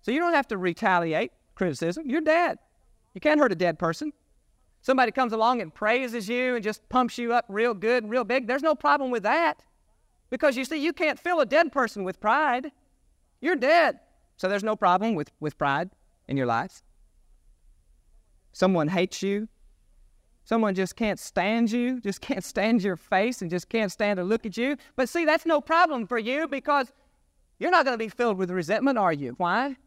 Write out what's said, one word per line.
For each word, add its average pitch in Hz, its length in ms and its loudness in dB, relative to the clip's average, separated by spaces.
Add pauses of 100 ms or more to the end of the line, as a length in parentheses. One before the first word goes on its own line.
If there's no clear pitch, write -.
So 220 100 -2
you 294 80 0
don't 349 140 2
have 285 140 2
to 202 100 -6
retaliate 175 720 0 (240)
criticism. 180 520 -2
You're 302 120 0
dead. 320 380 2 (560)
You 185 60 -16
can't 302 200 4
hurt 254 100 6
a 185 60 -2
dead 170 220 0
person. 180 340 -4 (680)
Somebody 254 280 2
comes 247 220 -2
along 226 300 2
and 160 100 -10
praises 226 560 -2
you 247 260 -2
and 226 80 -4
just 208 280 -6
pumps 247 260 0
you 233 160 -2
up 240 160 0
real 220 240 0
good 220 300 0
and 214 100 -8
real 247 120 0
big. 247 220 -2
There's 262 160 -2
no 311 120 2
problem 285 360 0
with 233 120 -4
that 294 420 0 (640)
because, 262 260 0
you 254 120 -4
see, 320 100 -6
you 302 160 -2
can't 302 260 -2
fill 339 220 0
a 254 60 2
dead 302 260 2
person 214 320 -2
with 185 160 -8
pride. 262 520 0 (680)
You're 277 160 0
dead. 285 440 2 (360)
So 185 140 -2
there's 202 120 0
no 220 140 -2
problem 202 380 4
with, 147 260 -4
with 151 160 -6
pride 147 320 0 (400)
in 135 80 -2
your 131 80 0
life. 120 380 -2 (1700)
Someone 180 360 2
hates 185 340 -2
you. 202 260 -2 (960)
Someone 220 300 0
just 185 200 -2
can't 214 240 -2
stand 214 540 0
you, 247 300 -2
just 196 180 -6
can't 220 240 -6
stand 214 380 0
your 185 140 -2
face 208 440 -2
and 170 100 -6
just 175 200 -6
can't 214 200 -2
stand 208 280 -2
to 180 60 -4
look 220 200 -2
at 214 140 -8
you. 262 180 -2 (180)
But 254 140 -2
see, 339 160 -2
that's 311 220 2
no 311 160 2
problem 320 440 2
for 240 120 -4
you 262 300 -2
because 277 440 -2 (680)
you're 320 120 0
not 330 160 4
gonna 247 100 0
be 220 140 -6
filled 226 260 0
with 185 140 -2
resentment, 202 480 0
are 185 140 4
you? 139 260 -6
Why? 226 380 0 (100)